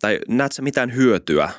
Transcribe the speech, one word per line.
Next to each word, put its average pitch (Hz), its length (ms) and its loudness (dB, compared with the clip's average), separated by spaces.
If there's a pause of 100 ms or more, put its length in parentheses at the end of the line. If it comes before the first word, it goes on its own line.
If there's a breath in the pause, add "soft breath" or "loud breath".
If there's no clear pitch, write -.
tai 104 180 0 (100)
näet 135 240 0
sä 139 100 -8
mitään 127 320 -2
hyötyä 90 640 2